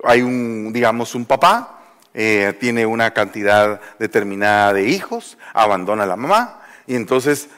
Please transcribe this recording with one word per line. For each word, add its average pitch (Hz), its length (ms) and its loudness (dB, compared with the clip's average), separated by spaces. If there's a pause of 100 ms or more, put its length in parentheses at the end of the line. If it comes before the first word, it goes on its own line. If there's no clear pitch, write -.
Hay 120 160 4
un, 117 500 -4
digamos, 117 440 -2
un 120 100 -6
papá, 185 560 0 (320)
eh, 104 460 0
tiene 117 260 -2
una 113 260 0
cantidad 104 720 0 (180)
determinada 104 720 2
de 98 140 2
hijos, 196 500 -6 (160)
abandona 185 500 0
a 98 40 -2
la 92 80 -2
mamá, 202 460 -2 (240)
y 127 100 -4
entonces 131 520 -2 (100)